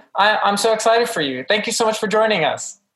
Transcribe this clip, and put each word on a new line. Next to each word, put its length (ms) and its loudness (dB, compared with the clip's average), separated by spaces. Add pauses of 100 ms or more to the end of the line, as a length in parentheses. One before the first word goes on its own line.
(160)
I, 280 2
I'm 140 0
so 160 2
excited 360 2
for 120 -4
you. 260 -4
Thank 180 0
you 80 -4
so 120 0
much 120 0
for 100 -4
joining 360 2
us. 360 -4 (160)